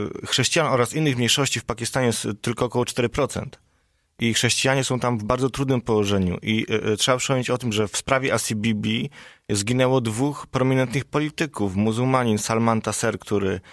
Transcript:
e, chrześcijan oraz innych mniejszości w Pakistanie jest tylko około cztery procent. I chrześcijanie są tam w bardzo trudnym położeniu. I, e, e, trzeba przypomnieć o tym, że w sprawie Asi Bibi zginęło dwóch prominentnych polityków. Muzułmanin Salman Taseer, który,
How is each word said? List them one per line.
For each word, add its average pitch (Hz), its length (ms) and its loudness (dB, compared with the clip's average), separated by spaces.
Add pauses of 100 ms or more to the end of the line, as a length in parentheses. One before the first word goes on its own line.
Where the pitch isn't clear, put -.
(240)
e, - 40 -10
chrześcijan 147 400 0
oraz 120 260 2
innych 143 240 0
mniejszości 123 420 0
w - 40 -12
Pakistanie 120 440 -2
jest 113 200 0 (140)
tylko 123 240 0
około 123 200 0
cztery 120 240 -2
procent. - 500 -4 (600)
I 113 140 0
chrześcijanie 135 500 2
są 127 160 -2
tam 123 180 0
w 107 60 -6
bardzo 127 260 0
trudnym 131 320 0
położeniu. 101 600 0
I, 110 280 0
e, 110 220 0
e, 107 60 0
trzeba 127 200 2
przypomnieć 127 320 -2
o 127 80 0
tym, 120 140 -4
że 104 160 0
w - 100 -6
sprawie 131 360 0
Asi 113 220 -2
Bibi 110 540 -2 (400)
zginęło 123 520 2
dwóch 120 460 -2
prominentnych 131 580 2
polityków. 147 720 -2
Muzułmanin 113 640 2
Salman 113 440 2
Taseer, 107 380 -2
który, 95 400 0 (140)